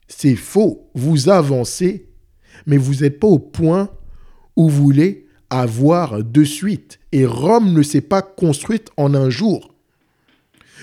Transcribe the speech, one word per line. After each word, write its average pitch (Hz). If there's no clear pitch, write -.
C'est 135
faux. -
Vous 143
avancez, 156
mais 143
vous 135
n'êtes 143
pas 214
au 165
point 175
où 165
vous 143
voulez 147
avoir 127
de 117
suite. 156
Et 135
Rome 175
ne 151
s'est -
pas 196
construite 190
en 143
un 135
jour. 143